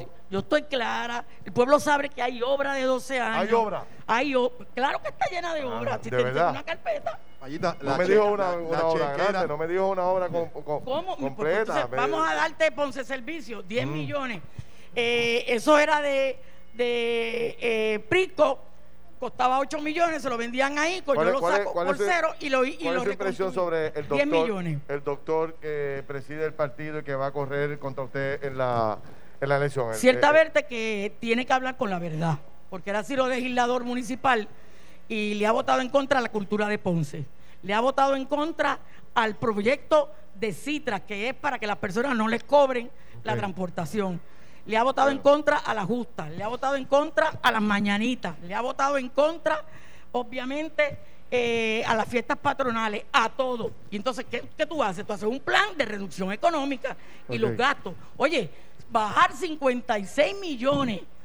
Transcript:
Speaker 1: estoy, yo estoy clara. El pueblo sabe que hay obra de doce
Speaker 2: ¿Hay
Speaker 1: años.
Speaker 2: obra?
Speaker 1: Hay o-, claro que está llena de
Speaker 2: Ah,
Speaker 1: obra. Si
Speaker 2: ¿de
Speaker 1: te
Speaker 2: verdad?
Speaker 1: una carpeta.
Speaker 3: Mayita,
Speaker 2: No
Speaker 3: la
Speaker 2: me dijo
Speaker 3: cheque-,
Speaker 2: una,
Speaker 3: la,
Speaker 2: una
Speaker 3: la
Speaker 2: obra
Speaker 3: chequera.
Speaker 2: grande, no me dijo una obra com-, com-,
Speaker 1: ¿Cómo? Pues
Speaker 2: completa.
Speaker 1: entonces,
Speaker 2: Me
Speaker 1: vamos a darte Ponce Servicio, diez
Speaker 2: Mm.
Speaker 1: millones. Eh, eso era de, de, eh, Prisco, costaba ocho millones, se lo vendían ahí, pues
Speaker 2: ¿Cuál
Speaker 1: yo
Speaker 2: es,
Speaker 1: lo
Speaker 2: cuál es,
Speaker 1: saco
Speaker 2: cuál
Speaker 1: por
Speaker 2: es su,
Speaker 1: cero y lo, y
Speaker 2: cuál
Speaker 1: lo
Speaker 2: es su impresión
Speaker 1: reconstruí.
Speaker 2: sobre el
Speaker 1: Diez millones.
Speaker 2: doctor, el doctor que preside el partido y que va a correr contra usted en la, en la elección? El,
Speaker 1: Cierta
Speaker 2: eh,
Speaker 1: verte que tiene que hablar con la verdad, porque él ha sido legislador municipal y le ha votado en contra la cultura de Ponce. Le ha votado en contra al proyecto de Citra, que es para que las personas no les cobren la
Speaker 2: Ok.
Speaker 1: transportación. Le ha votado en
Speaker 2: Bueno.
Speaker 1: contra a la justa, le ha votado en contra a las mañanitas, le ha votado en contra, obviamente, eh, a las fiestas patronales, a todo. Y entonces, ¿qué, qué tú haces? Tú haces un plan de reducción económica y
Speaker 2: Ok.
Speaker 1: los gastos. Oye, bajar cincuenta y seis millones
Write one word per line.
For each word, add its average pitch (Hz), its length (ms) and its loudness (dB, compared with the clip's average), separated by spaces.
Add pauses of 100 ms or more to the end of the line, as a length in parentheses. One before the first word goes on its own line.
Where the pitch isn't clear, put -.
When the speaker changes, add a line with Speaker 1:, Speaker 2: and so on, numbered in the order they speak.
Speaker 1:
estoy, - 120 -10 (180)
yo 190 100 -2
estoy 302 240 2
clara. 240 600 -4 (200)
El 196 80 -8
pueblo 254 280 6
sabe 285 300 2
que - 100 -6
hay 247 220 -2
obra 277 320 2
de 269 80 -2
doce 262 380 0
Speaker 2:
¿Hay 220 260 0
Speaker 1:
años. 220 80 2
Speaker 2:
obra? 202 300 2 (220)
Speaker 1:
Hay 262 280 2
o-, 247 180 2 (220)
claro 277 260 0
que 605 80 -6
está - 220 -2
llena 349 240 -4
de 302 80 -4
Speaker 2:
Ah, 262 40 -4
Speaker 1:
obra. 240 360 -4
Si 226 80 -8
Speaker 2:
¿de 127 60 0
Speaker 1:
te 123 80 6
Speaker 2:
verdad? 151 260 2
Speaker 1:
una 143 140 -4
carpeta. - 540 -4 (220)
Speaker 3:
Mayita, 160 400 -2
Speaker 2:
No 139 120 -2
Speaker 3:
la 135 60 0
Speaker 2:
me 180 80 2
dijo 202 180 6
Speaker 3:
cheque-, 208 100 4
Speaker 2:
una, 190 160 0
Speaker 3:
la, 175 60 -2
Speaker 2:
una 165 220 -2
Speaker 3:
la 165 80 2
Speaker 2:
obra 165 260 2
Speaker 3:
chequera. 156 180 2
Speaker 2:
grande, 185 180 2
no 147 80 -2
me 160 120 -2
dijo 190 200 2
una 190 140 0
obra 185 260 2
com-, 165 220 -2
com-, 143 140 -10 (200)
Speaker 1:
¿Cómo? 302 200 -2 (120)
Pues - 20 -8
Speaker 2:
completa. 143 420 0
Speaker 1:
entonces, 156 300 0
Speaker 2:
Me 123 60 -6
Speaker 1:
vamos 311 320 0
a 311 60 0
darte 311 380 0
Ponce 277 320 -4
Servicio, 240 580 -8
diez 185 240 -2
Speaker 2:
Mm. 269 60 -2
Speaker 1:
millones. 277 500 -4 (540)
Eh, 233 500 2
eso 262 320 6
era 302 240 4
de, 269 340 2 (380)
de, 233 840 -2
eh, 220 380 2 (100)
Prisco, 302 500 4 (640)
costaba 254 400 2
ocho 277 200 -2
millones, 311 420 0
se 269 60 -2
lo 247 80 0
vendían 254 420 0
ahí, 339 260 0
pues 277 120 2
Speaker 2:
¿Cuál 160 100 4
Speaker 1:
yo 180 40 6
Speaker 2:
es, - 40 4
Speaker 1:
lo 277 60 0
Speaker 2:
cuál 170 140 4
es, 202 40 4
Speaker 1:
saco 202 140 -2
Speaker 2:
cuál 175 140 0
Speaker 1:
por 185 100 2
Speaker 2:
es - 40 -2
su, 403 80 2
Speaker 1:
cero 330 200 2 (120)
y 294 80 -4
lo, 262 160 2
y 302 120 -2
Speaker 2:
cuál 320 180 -2
Speaker 1:
lo 262 60 0
Speaker 2:
es 240 60 -2
su 202 60 0
impresión 190 380 -2
Speaker 1:
reconstruí. 175 40 -6
Speaker 2:
sobre 165 460 0
el 147 80 -6
Speaker 1:
Diez 277 180 2
millones. 202 520 0
Speaker 2:
doctor, 143 180 -6
el 143 80 -8
doctor 160 560 -2
que 143 460 -4
preside 143 400 -6
el 156 80 -4
partido 151 460 -4
y - 20 -6
que 143 140 -4
va 135 100 -2
a 139 60 -4
correr 143 480 -2
contra 135 240 -6
usted 139 400 -4
en 135 140 -6
la, 117 400 2 (420)
en 139 80 0
la 143 80 4
elección? 139 340 0
El, 110 60 -2
Speaker 1:
Cierta 254 340 6
Speaker 2:
eh, - 20 8
Speaker 1:
verte 311 340 4
que 220 540 -4
tiene 233 260 2
que 269 60 0
hablar 262 240 2
con 226 140 -2
la 180 80 -2
verdad, 160 400 0 (320)
porque 190 200 -6
él 202 60 0
ha 214 80 0
sido 262 240 2
legislador 247 560 2
municipal 247 600 2 (600)
y 214 260 0
le 208 140 2
ha 220 40 6
votado 262 280 2
en 254 80 -2
contra 269 320 4
la 233 100 0
cultura 208 380 0
de 208 100 0
Ponce. 165 460 -2 (380)
Le 190 120 -2
ha 220 60 4
votado 269 340 4
en 269 100 -2
contra 294 540 0 (360)
al 220 200 2
proyecto 254 800 2 (240)
de 202 160 -2
Citra, 269 480 -4
que 214 300 -4
es 269 40 -4
para 269 240 -2
que 214 80 -4
las 202 120 -2
personas 233 360 0
no 220 140 2
les 226 160 0
cobren 262 440 4 (360)
la 220 80 0
Speaker 2:
Ok. 220 80 0
Speaker 1:
transportación. 185 800 -2 (460)
Le 214 100 0
ha 226 60 6
votado 269 260 4
en 277 140 2
Speaker 2:
Bueno. 285 140 8
Speaker 1:
contra 294 200 4
a 294 160 0
la 208 140 -2
justa, 208 420 -4
le 170 160 -6
ha 214 40 -4
votado 262 280 0
en 262 80 -4
contra 311 480 4 (100)
a 254 80 6
las 226 120 2
mañanitas, 202 760 0
le 175 140 -6
ha 214 60 0
votado 269 380 0
en 254 100 -4
contra, 311 560 2 (480)
obviamente, 269 840 -2 (320)
eh, 233 560 2
a 233 80 2
las 214 120 2
fiestas 240 300 -2
patronales, 233 760 0
a 226 200 4
todo. 247 400 -4 (200)
Y 202 60 -4
entonces, 214 340 -4
¿qué, 240 140 -4 (140)
qué 311 80 0
tú 302 160 0
haces? 202 240 -2
Tú 214 80 -4
haces 190 120 -4
un 254 140 0
plan 381 360 2
de 269 100 0
reducción 196 460 -4
económica 277 640 0 (360)
y 127 60 -2
Speaker 2:
Ok. 226 40 -2
Speaker 1:
los 208 160 2
gastos. 240 380 0 (240)
Oye, 254 320 2 (400)
bajar 233 440 4
cincuenta 262 640 0
y 196 60 -4
seis 311 340 2
millones 269 640 0 (240)